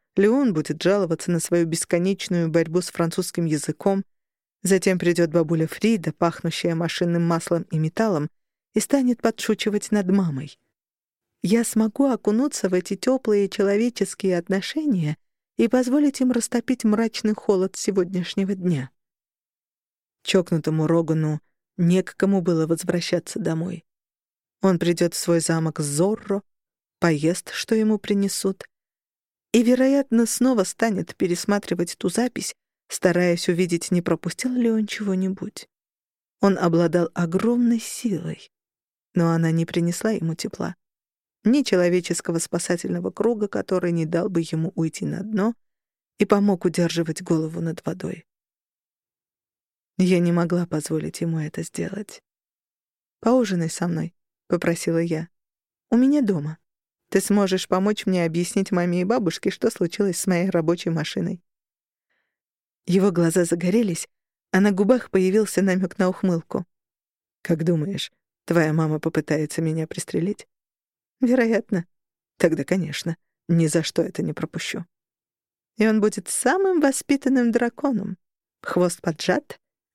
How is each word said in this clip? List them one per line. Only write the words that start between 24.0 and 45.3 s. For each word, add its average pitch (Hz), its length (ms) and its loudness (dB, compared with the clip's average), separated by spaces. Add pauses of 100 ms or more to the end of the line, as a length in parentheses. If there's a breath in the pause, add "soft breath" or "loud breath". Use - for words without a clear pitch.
Он 185 180 4
придет 170 340 2
в - 40 -8
свой 170 240 2
замок 160 380 0
Зорро, 190 640 0 (580)
поест, 160 520 0
что - 240 -2
ему 214 240 2
принесут, 196 640 -2 (880)
и, 233 100 6
вероятно, 254 640 4
снова 240 380 2
станет 190 540 -2
пересматривать 180 800 -2
ту 185 100 -4
запись, 226 480 -2 (320)
стараясь 175 640 2
увидеть, 175 420 0
не 180 100 2
пропустил 180 520 -4
ли 233 180 2
он 220 160 0
чего-нибудь. 190 800 -6 (720)
Он 196 180 4
обладал 170 560 2
огромной 226 640 0
силой, 170 720 -6 (640)
но 165 180 4
она 165 200 2
не 165 140 0
принесла 175 460 -2
ему 165 220 -4
тепла. - 420 -8 (680)
Ни 254 200 4
человеческого 175 760 0
спасательного 175 720 -4
круга, 208 360 -2
который 185 440 -2
не 165 140 -2
дал 165 240 -2
бы 170 120 0
ему 160 340 -4
уйти 165 300 -4
на 151 180 -6
дно 214 320 -2 (640)